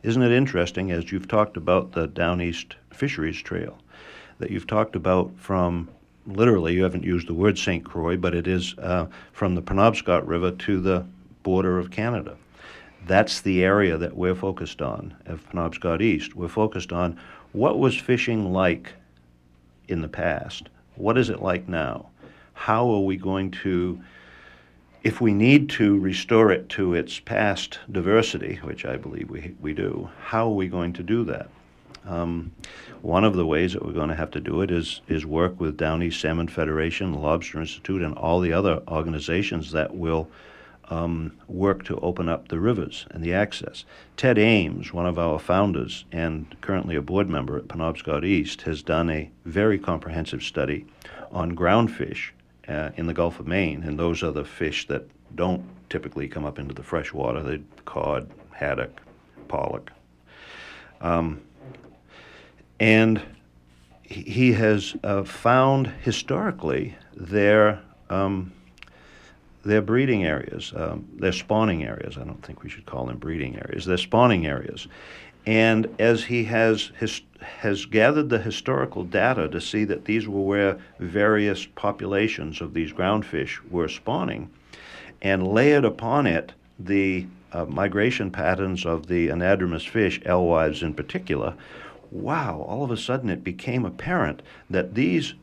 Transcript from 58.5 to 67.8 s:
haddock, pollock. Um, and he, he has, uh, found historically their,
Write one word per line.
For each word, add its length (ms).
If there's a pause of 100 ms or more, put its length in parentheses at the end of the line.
haddock, 500 (460)
pollock. 440 (1120)
Um, 400 (1400)
and 420 (800)
he, 180
he 320
has, 500
uh, 200
found 640
historically 1080 (200)
their, 640 (300)